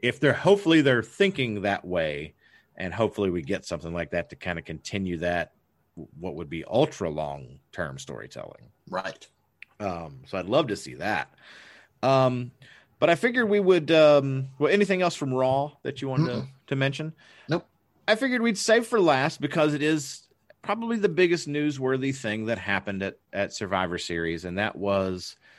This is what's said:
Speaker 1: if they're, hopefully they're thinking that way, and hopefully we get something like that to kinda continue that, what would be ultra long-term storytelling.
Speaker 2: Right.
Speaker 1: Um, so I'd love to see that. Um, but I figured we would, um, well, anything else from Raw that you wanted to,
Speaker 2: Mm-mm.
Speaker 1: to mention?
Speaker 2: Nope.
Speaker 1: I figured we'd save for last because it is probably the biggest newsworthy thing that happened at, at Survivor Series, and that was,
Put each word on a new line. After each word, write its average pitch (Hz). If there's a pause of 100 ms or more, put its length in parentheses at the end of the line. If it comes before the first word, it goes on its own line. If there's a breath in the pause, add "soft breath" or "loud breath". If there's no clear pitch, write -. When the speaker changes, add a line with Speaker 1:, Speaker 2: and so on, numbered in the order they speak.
Speaker 1:
if 120
they're, 139
hopefully 170
they're 127
thinking 127
that 98
way, 78 (420 soft breath)
and 90
hopefully 104
we 87
get 90
something 82
like 85
that 85
to -
kinda 85
continue 90
that, 87 (640)
what 85
would 76
be 80
ultra 135
long-term 71
storytelling. 52 (200)
Speaker 2:
Right. - (520)
Speaker 1:
Um, 85
so 98
I'd 87
love 131
to 98
see -
that. 85 (720 loud breath)
Um, 123 (480 soft breath)
but 151
I 170
figured 233
we 208
would, 180
um, 139 (100)
well, 151
anything 196
else 170
from 135
Raw 131 (100)
that 131
you 139
wanted 135
to, 123
Speaker 2:
Mm-mm. - (200)
Speaker 1:
to 143
mention? 139 (360 soft breath)
Speaker 2:
Nope. 170 (420)
Speaker 1:
I 220
figured 247
we'd 233
save 226
for 226
last 147
because 151
it 139
is 151 (400)
probably 226
the 202
biggest 170
newsworthy 135
thing 110
that 110
happened 98
at, 95 (140)
at 101
Survivor 92
Series, 82
and 90
that 104
was, 95 (220 soft breath)